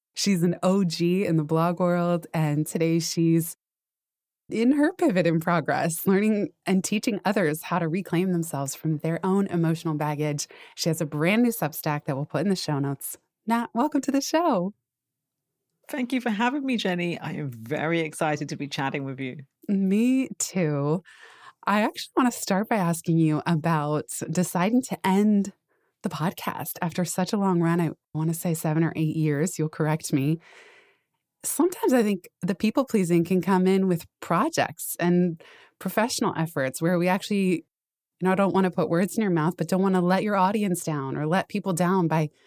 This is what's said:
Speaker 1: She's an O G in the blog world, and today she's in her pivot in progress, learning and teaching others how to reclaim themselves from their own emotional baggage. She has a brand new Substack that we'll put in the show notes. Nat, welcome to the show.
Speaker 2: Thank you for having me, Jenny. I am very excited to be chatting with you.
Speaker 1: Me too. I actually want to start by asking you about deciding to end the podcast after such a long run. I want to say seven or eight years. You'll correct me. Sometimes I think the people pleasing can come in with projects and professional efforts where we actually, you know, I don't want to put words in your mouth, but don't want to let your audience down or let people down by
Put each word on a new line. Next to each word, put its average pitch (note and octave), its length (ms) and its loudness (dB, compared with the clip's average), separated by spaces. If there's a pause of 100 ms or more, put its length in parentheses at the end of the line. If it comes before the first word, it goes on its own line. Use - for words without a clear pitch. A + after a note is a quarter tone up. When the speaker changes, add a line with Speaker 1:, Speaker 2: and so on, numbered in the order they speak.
(140)
Speaker 1:
She's F#3+ 280 0
an F3 220 2
O G3 180 4
G F3 420 0
in E3+ 120 0
the D#3 80 2
blog E3 340 0
world, F3 560 0
and D3+ 320 0
today E3 320 0
she's E3 580 0 (920)
in A#3 220 2
her D4+ 200 4
pivot F#3 360 2
in E3 100 2
progress, D#3+ 680 0
learning G#3 400 2 (180)
and F#3 160 2
teaching G#3 420 -2
others F#3 380 0
how - 160 -4
to E3 80 0
reclaim F3+ 460 0
themselves D3+ 420 -4
from D#3 240 -2
their D#3+ 260 -4
own G3 220 2
emotional E3 480 0
baggage. D3 540 -2 (260)
She - 140 -4
has D#3+ 120 0
a D#3+ 60 -2
brand F3 380 2
new A#3+ 60 2
Substack D3+ 560 -4
that C#3 100 -2
we'll D3 100 -4
put C#3+ 140 -4
in F#3+ 80 0
the F#3+ 80 0
show C#3+ 240 -4
notes. C#3 360 -6 (300)
Nat, A#3 280 -2
welcome C#4+ 260 0
to C4 100 -4
the C4+ 100 0
show. C4 540 0 (1120)
Speaker 2:
Thank B3+ 240 -4
you B3+ 80 0
for A#3+ 100 -2
having B3+ 360 -2
me, B3 120 0
Jenny. F3 420 -2
I D3+ 140 -8
am C#3+ 180 -6
very D3 480 -2
excited D3+ 480 -2
to - 80 -8
be C#3+ 100 -8
chatting C#3 380 -4
with C3+ 160 -8
you. C3 160 -8 (320)
Speaker 1:
Me G#3+ 640 2 (100)
too. D3+ 640 0 (600)
I G#3 180 2
actually - 340 -4
want B3+ 160 4
to - 40 -10
start G3+ 320 -2
by A#3 80 0
asking E3+ 420 2
you D#3 280 4
about D3+ 600 0 (220)
deciding F#3 540 0
to - 240 -8
end G3+ 460 2 (520)
the - 40 -4
podcast - 720 -6
after F3 240 -2
such - 280 -2
a A3 40 0
long F#3+ 240 2
run. E3+ 200 4
I D#3+ 100 0 (240)
want D#3+ 160 0
to E3 40 -2
say E3 200 -2
seven D#3+ 300 0
or - 100 0
eight D#3 220 -2
years. D#3 420 0
You'll D#3 100 -2
correct D#3 440 -2
me. D3+ 260 0 (1040)
Sometimes F4 500 0
I A#3+ 120 4
think G3+ 240 -2 (120)
the F3+ 140 -2
people A3 300 0
pleasing F3 400 2
can F#3 180 0
come F#3 240 2
in F#3+ 220 4
with E3+ 180 0 (140)
projects - 800 -2
and F3 420 2 (380)
professional G#3+ 560 -2
efforts D3 440 -4
where E3+ 200 2
we F3+ 80 2
actually, G3 420 0
you E3 120 0 (600)
know, F#3 80 2
I F#3 60 2
don't G3 180 2
want F#3+ 120 4
to F3+ 40 0
put E3+ 180 0
words F3+ 280 0
in A3 60 0
your G3 100 2
mouth, E3 260 2
but D#3+ 80 -2
don't F#3 160 0
want F#3+ 140 2
to F3+ 40 4
let F3+ 220 2
your G#3 140 -2
audience G3 480 0
down C#3 320 -4
or D3 100 -2
let F3+ 220 0
people G3 240 -4
down F3 340 2
by D#3 240 0 (160)